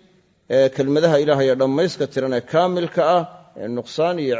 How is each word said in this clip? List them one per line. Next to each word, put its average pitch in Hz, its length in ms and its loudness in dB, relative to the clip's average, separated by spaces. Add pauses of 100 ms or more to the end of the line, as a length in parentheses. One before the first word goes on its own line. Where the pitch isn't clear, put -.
(500)
ee, 131 200 4
kelmadaha 143 500 2
Ilaahay 143 300 2
ee 127 60 2
dhammayska 135 520 -2
tiran 131 260 -4
ee 120 80 -2
kaamilka 175 600 -2 (140)
ah, 175 80 0 (340)
ee 104 100 -10
nuqsaan 151 520 -4
iyo 135 200 -2